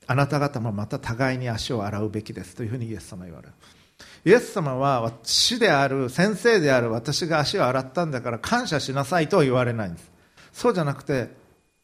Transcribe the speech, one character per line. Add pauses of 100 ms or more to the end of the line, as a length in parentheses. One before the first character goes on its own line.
あ
な
た
方
も
ま
た
互
い
に
足
を
洗
う
べ
き
で
す」
と
い
う
ふ
う
に
イ
エ
ス
様
は
言
わ
れ
る。 (720)
イ
エ
ス
様
は、 (100)
「師
で
あ
る、
先
生
で
あ
る
私
が
足
を
洗
っ
た
ん
だ
か
ら
感
謝
し
な
さ
い」
と
は
言
わ
れ
な
い
ん
で
す。 (420)
そ
う
じ
ゃ
な
く
て、 (560)